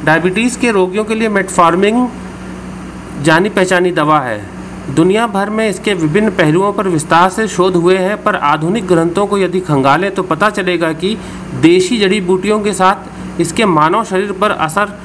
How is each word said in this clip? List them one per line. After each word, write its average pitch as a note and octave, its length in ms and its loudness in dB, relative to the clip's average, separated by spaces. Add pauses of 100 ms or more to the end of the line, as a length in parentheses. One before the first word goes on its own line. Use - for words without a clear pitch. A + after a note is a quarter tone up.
डायबिटीज़ F3+ 540 0
के A#3+ 120 0
रोगियों G3 340 0
के A3 100 -4
लिए A3+ 140 -2
मेटफॉर्मिन G3 800 2 (1120)
जानी D#3+ 260 4
पहचानी F#3 420 2
दवा D#3 300 2
है। G#2+ 260 -6 (480)
दुनिया F#3+ 320 2
भर G3+ 240 -2
में A3 200 0
इसके G3 240 -2
विभिन्न F3+ 360 0
पहलुओं F3+ 420 2
पर G3 160 -2
विस्तार E3+ 420 2
से A3 180 -2
शोध F#3 280 0
हुए F3+ 200 4
हैं, G3 260 -2
पर G3+ 140 0
आधुनिक D#3+ 500 0
ग्रंथों F3 400 2
को G3+ 120 -2
यदि F3+ 220 0
खंगालें D3+ 540 2
तो F#3+ 80 -2
पता F#3 280 0
चलेगा F3 420 -2
कि F#3 260 -4 (420)
देशी F#3 380 4
जड़ी G3+ 220 2
बूटियों F#3 400 0
के G#3 120 -2
साथ - 220 2 (460)
इसके E3+ 240 0
मानव F3 400 2
शरीर G3 280 -2
पर G3+ 180 0
असर G3 540 -2